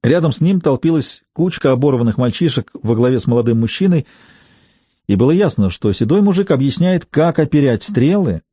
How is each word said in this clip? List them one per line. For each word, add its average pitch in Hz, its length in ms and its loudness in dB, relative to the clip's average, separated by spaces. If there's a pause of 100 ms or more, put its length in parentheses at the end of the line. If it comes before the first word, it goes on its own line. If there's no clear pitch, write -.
Рядом 156 300 2
с - 80 -6
ним 180 200 0
толпилась 151 720 -2
кучка 160 400 -2
оборванных 123 460 0
мальчишек 123 560 -2
во 113 200 -2
главе 123 240 2
с - 80 -4
молодым 117 340 0
мужчиной, 170 460 0 (1000)
и 101 100 2
было 127 160 2
ясно, 165 380 0
что 101 220 -2
седой 139 300 0
мужик 196 280 0
объясняет, 165 540 0
как 160 340 0
оперять 143 440 2
стрелы 143 600 0 (100)